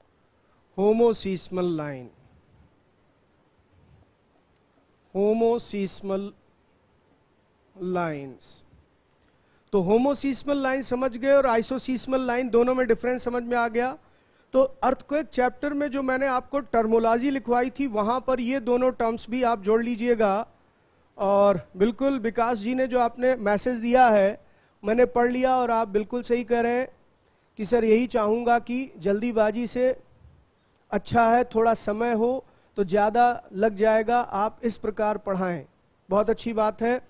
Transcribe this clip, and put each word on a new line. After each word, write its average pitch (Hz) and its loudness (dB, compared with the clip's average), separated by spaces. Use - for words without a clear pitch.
homoseismal 190 0
line. 139 -10
Homoseismal 202 -2
लाइंस। 165 -8
तो 196 4
homosesmal 269 0
लाइन 262 -2
समझ 254 -4
गए 269 0
और 277 6
isoscemal 254 -2
लाइन, 247 -2
दोनों 240 2
में 254 0
डिफरेंस 240 -2
समझ 240 -4
में 240 -4
आ 233 0
गया। 247 -4
तो 262 6
अर्थक्वेक 285 -2
चैप्टर 254 -2
में 285 -2
जो 277 -4
मैंने 262 -2
आपको 254 -4
टर्मोलॉजी 226 2
लिखवाई 247 0
थी, 277 -4
वहां 214 -2
पर 254 -2
ये 254 -2
दोनों 247 2
टर्म्स 226 -4
भी 254 -4
आप 233 0
जोड़ 220 2
लीजिएगा। 226 0
और 202 4
बिल्कुल 262 0
विकास 233 -2
जी 226 -4
ने 262 0
जो 247 0
आपने 247 0
मैसेज 208 0
दिया 240 6
है, 208 4
मैंने 226 2
पढ़ 240 2
लिया 254 0
और 247 0
आप 226 0
बिल्कुल 208 -4
सही 240 -2
कह 233 0
रहे 240 0
हैं 254 -2
कि 214 -6
सर 226 2
यही 226 4
चाहूँगा 233 2
कि 254 -6
जल्दीबाजी 214 0
से 254 0
अच्छा 226 2
है, 240 4
थोड़ा 226 2
समय 220 -2
हो 240 0
तो 202 0
ज़्यादा 214 2
लग 208 2
जाएगा, 220 2
आप 220 -4
इस 226 -4
प्रकार 214 -4
पढ़ाएं। 180 -4
बहुत 208 2
अच्छी 226 -4
बात 214 -2
है। 240 0